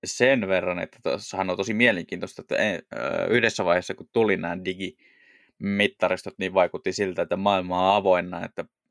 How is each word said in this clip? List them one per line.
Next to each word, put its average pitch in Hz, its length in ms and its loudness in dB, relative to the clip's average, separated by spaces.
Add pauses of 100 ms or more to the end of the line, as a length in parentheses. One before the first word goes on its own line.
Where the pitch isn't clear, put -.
sen 123 440 2
verran, 90 300 0
että - 240 -8
tossahan 95 480 -4
on 90 60 -2
tosi 101 180 -4
mielenkiintoista, 101 680 0
että - 140 -4
en, 101 260 0 (100)
öö, 78 340 -2
yhdessä 113 380 0
vaiheessa, 90 300 0
kun - 180 -18
tuli 107 240 2
nää 87 280 -6
digimittaristot, 95 1700 -4
niin 92 160 -4
vaikutti 90 380 2
siltä, 92 300 -2
että 87 140 -2
maailma 92 540 2
on 101 60 6
avoinna, 90 480 2
että, 90 200 -10 (260)